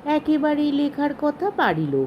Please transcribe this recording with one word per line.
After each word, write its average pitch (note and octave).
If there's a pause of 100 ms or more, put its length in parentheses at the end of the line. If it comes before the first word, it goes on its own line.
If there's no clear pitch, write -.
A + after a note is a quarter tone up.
একেবারেই D4
লেখার C#4+ (100)
কথা D4+
পারিল। D#3